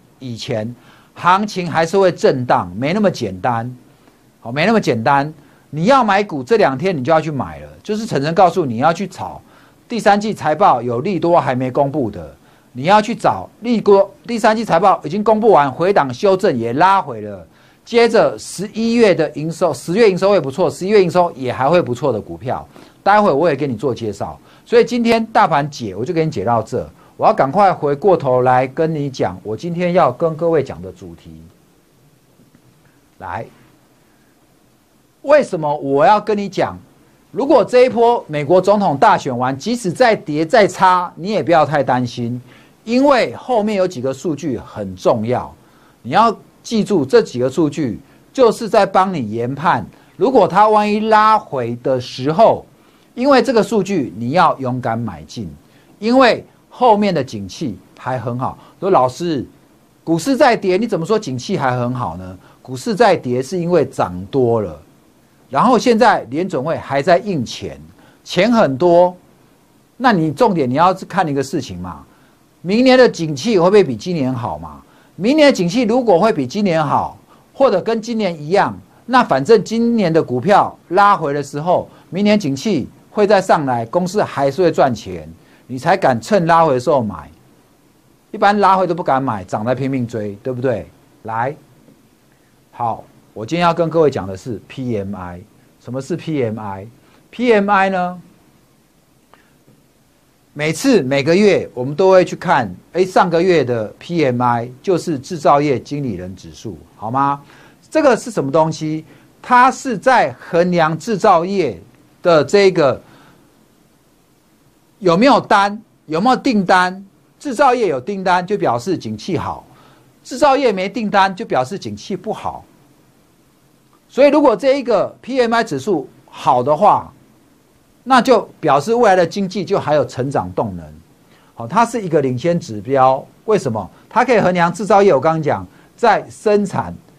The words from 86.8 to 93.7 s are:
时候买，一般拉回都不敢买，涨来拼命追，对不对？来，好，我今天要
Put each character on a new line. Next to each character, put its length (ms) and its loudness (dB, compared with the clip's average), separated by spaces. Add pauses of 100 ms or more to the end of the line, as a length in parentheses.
时 100 -2
候 120 2
买， 280 -8 (1000)
一 60 -10
般 220 2
拉 180 4
回 100 0
都 60 -4
不 100 -6
敢 180 0
买， 220 -6
涨 220 -6
来 80 -2
拼 160 -4
命 180 -4
追， 340 -8
对 120 -6
不 80 -8
对？ 260 -4 (360)
来， 300 -6 (1200)
好， 320 -6 (300)
我 120 -12
今 120 -6
天 60 0
要 100 2